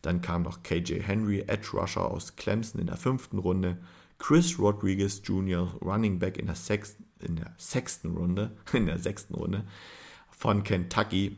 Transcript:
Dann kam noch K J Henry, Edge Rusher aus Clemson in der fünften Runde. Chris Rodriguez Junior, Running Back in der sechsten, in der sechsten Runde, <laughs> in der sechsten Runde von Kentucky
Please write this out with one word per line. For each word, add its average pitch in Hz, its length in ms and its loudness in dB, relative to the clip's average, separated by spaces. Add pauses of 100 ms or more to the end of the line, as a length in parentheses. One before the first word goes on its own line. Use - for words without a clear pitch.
Dann 90 180 2
kam 87 220 0
noch 87 200 -4
K 85 140 0
J 85 240 0
Henry, 101 460 0
Edge 104 260 -2
Rusher - 380 0
aus - 260 -8
Clemson 117 440 -2
in 85 80 -2
der - 80 -4
fünften 127 420 -2
Runde. 92 400 2 (400)
Chris 170 400 6
Rodriguez 101 640 2
Junior, 92 560 2
Running 98 380 2
Back 92 180 0
in - 100 -4
der - 100 -2
sechsten, - 480 -2 (160)
in 85 160 -2
der - 200 -6
sechsten - 600 -4
Runde, 90 480 0
<laughs> - 80 -4
in 113 140 4
der 85 120 0
sechsten - 360 -4
Runde 92 300 -2 (680)
von 101 340 2
Kentucky 95 720 0